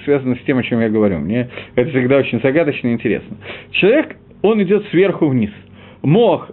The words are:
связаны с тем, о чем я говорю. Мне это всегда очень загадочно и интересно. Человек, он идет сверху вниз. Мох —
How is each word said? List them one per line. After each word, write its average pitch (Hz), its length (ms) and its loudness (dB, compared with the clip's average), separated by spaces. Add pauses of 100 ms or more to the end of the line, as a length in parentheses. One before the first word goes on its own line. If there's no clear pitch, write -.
связаны 131 320 0
с - 40 -16
тем, 135 180 -2
о 120 60 0
чем 117 180 -2
я 113 80 0
говорю. 104 300 2
Мне 117 300 -4 (260)
это 123 140 0
всегда 131 280 2
очень 127 240 0
загадочно 139 480 0
и - 20 0
интересно. - 460 -4 (340)
Человек, 240 460 0 (240)
он 208 200 2
идет 196 260 0
сверху 175 400 0
вниз. 120 240 0 (500)
Мох — 170 520 2